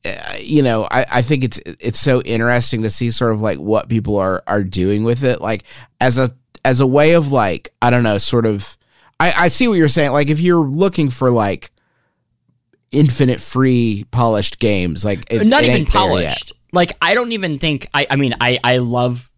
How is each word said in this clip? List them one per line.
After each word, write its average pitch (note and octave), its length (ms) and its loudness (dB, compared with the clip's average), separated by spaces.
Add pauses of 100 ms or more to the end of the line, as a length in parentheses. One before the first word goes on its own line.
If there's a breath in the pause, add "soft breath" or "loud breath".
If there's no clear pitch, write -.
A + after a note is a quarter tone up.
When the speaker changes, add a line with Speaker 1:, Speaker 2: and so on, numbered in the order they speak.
Speaker 1:
uh, F#2+ 60 -8 (300)
you D3+ 220 0
know, A2+ 280 0
I, B2+ 220 0
I B2 100 0
think C3 220 -2
it's, - 140 -4
it's - 420 -8
so B2+ 220 0
interesting A#2 600 -2
to A2 80 -2
see A#2+ 200 -2
sort A2+ 220 0
of, G#2+ 100 -2
like, G2 160 -2
what G#2 300 -2
people G#2+ 280 -2
are, F#2+ 300 -2
are G#2 180 -2
doing F#2+ 400 -2
with A#2+ 180 -2
it, B2 180 0
like, G#2+ 240 -6 (360 loud breath)
as B2+ 180 2
a, C3 120 0 (340)
as C3 160 2
a C3+ 60 4
way D3 260 4
of, D#3 180 2
like, G#2 420 -2 (100)
I A#2+ 80 4
don't B2 120 2
know, G#2+ 140 2
sort A#2 300 0
of, G2+ 300 -4 (440 soft breath)
I, E3+ 160 2
I F3 120 2
see B3 200 2
what G#3+ 60 2
you're D#3+ 140 4
saying. C#3+ 240 2
Like, C#3+ 160 2
if D3+ 120 0
you're E3+ 260 2
looking D#3 440 0
for, B2 200 0
like, G#2 400 -2 (1200)
infinite C3 500 2
free A#2+ 720 0
polished A2+ 500 0
games, F#2 440 0
like, G2+ 260 -4
it, A#2 160 2
Speaker 2:
Not C4+ 160 4
Speaker 1:
it - 40 2
Speaker 2:
even B2 140 2
Speaker 1:
ain't D3+ 120 -2
there F#3+ 100 2
yet. F#3+ 60 0
Speaker 2:
polished. F2 440 -4 (200)
Like, F3 300 0
I F3 120 2
don't A#3 180 -2
even F3+ 260 -4
think, D3 340 -4
I, C#3+ 160 0
I C#3 80 0
mean, C3+ 240 0
I, B2 240 2
I B2 140 2
love B2 600 -2